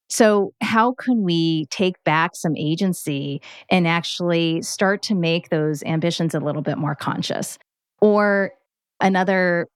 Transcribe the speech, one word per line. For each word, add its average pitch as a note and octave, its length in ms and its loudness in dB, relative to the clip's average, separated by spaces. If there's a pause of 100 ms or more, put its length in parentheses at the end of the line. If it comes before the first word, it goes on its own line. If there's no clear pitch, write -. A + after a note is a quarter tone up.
So G#3 520 2
how A3+ 320 2
can B3 300 0
we E3 460 2
take F#3 340 -2
back E3 300 2
some D#3+ 240 -2
agency D3+ 840 -2 (280)
and F3+ 180 2
actually E3+ 720 0
start G3+ 420 -2
to G#3+ 120 -2
make E3+ 340 0
those D3+ 340 -2
ambitions E3 500 -2
a D#3+ 60 0
little D3 220 -4
bit D3+ 160 -4
more D3 180 -4
conscious? - 640 -6 (440)
Or G#3 500 2 (480)
another F#3 760 2